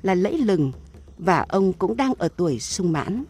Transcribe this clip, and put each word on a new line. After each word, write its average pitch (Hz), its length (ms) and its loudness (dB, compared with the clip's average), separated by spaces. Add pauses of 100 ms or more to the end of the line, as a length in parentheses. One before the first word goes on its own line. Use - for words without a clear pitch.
là 190 140 0
lẫy 196 220 0
lừng, 185 340 2 (460)
và 170 320 0
ông 190 240 2
cũng 196 240 -2
đang 269 160 0
ở 165 140 -2
tuổi 156 320 0
sung 180 320 -2
mãn. 185 380 -2